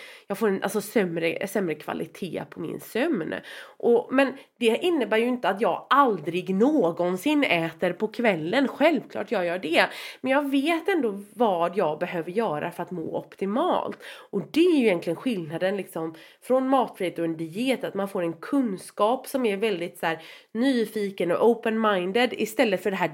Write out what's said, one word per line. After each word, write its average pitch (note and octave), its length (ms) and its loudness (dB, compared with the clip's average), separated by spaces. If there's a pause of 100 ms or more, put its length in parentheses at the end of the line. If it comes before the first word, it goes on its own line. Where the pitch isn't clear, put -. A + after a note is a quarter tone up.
(260)
jag G3 120 -6
får A3 100 2
en, F#3+ 140 0
alltså, G3 180 -2
sämre, E3+ 640 0
sämre E3 280 -2
kvalitet D#3+ 760 -8
på F3+ 100 -14
min - 200 -8
sömn. A#3 540 -2 (420)
Och, - 340 2
men C4 220 2 (260)
det A#3+ 80 0
innebär A#3 500 2
ju A#3 100 2
inte B3 220 0
att G3 120 0
jag F3+ 300 -2
aldrig F#3 640 2
någonsin G#3 880 2
äter E3+ 480 0
på G#3+ 160 -4
kvällen. A3 600 0
Självklart B3+ 640 0
jag F3+ 140 0
gör E3+ 120 -2
det. A3 280 2 (340)
Men C4 120 0
jag C#4+ 180 2
vet D#4+ 380 0
ändå A#3+ 320 0 (140)
vad F3+ 420 2
jag D#3 220 2
behöver F3 320 -4
göra F3 400 -2
för F3 120 -8
att - 80 -10
må E3 260 -6
optimalt. G#3+ 840 -2 (320)
Och G3 120 -4 (100)
det D4+ 80 4
är F4 160 6
ju A#3+ 100 4
egentligen E3+ 300 0
skillnaden F3+ 600 -2
liksom E3 380 -8 (280)
från C4 260 2
matfrihet G#3+ 500 0
och E3+ 60 -2
en E3 120 -2
diet, F#3+ 480 -2
att E3 100 -6
man G3 140 -2
får F#3+ 140 -4
en E3+ 100 -2
kunskap A#3 920 -2
som C4 200 0
är G3 100 0
väldigt F3+ 420 -2
så F3+ 80 -2
här D#3+ 160 -2 (320)
nyfiken A3 800 0
och - 160 4
open-minded, A3 840 2
istället G#3+ 500 0
för G#3 80 -2
det F#3+ 60 0
här E3+ 180 0